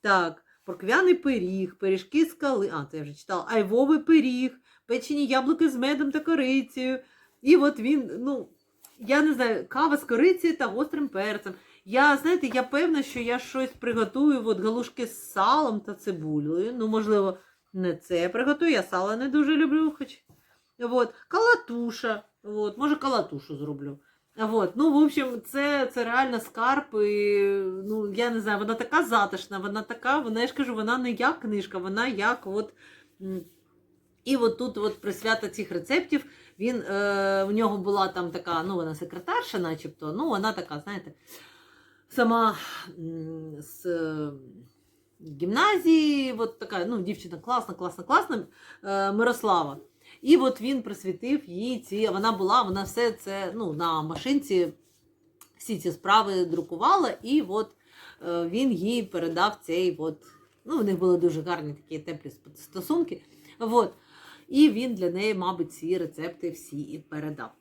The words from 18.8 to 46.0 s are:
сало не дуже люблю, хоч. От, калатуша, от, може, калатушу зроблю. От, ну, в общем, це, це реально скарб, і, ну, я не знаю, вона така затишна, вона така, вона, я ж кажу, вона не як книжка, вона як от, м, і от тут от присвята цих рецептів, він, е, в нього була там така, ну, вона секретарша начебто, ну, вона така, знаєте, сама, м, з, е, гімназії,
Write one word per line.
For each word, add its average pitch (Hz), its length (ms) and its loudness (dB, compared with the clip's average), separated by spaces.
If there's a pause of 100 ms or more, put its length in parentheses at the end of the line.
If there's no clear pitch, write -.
сало 190 340 -2
не 262 120 -4
дуже 294 280 2
люблю, 302 420 2
хоч. - 260 -14 (540)
От, 240 360 0 (140)
калатуша, 240 920 0 (200)
от, 208 360 -4
може, 294 180 2
калатушу 208 600 -2
зроблю. 143 420 -10 (380)
От, 214 400 0
ну, 302 160 4
в 277 40 6
общем, 285 500 2
це, 277 480 0
це 240 100 -2
реально 240 360 0
скарб, 254 540 -2
і, 208 500 2 (400)
ну, 208 280 -4
я 240 180 0
не 226 100 -2
знаю, 208 180 -2
вона 214 160 -2
така 240 280 0
затишна, 202 560 -2
вона 208 240 -6
така, 247 360 -2
вона, 233 220 -2
я 254 60 2
ж 254 80 -4
кажу, 247 200 -2
вона 220 240 -2
не 247 120 -2
як 262 300 0
книжка, 202 380 -6
вона 196 280 -4
як 214 400 -2
от, 208 280 -6 (460)
м, 190 200 -8 (840)
і 269 120 0
от 233 220 2
тут 240 200 -6
от 214 220 -2
присвята 220 480 -4
цих - 240 -8
рецептів, 277 520 -2 (340)
він, 240 180 -2
е, 196 680 0
в 196 80 -2
нього 208 260 0
була 190 300 0
там 175 220 -4
така, 170 320 -4
ну, 190 120 -4
вона 165 200 -4
секретарша 190 640 -6
начебто, 160 540 -6
ну, 269 160 -2
вона 214 240 0
така, 151 280 -10
знаєте, 196 320 -12 (960)
сама, 226 480 2 (420)
м, 160 600 -10
з, - 280 -14
е, 156 440 -4 (1120)
гімназії, 302 920 4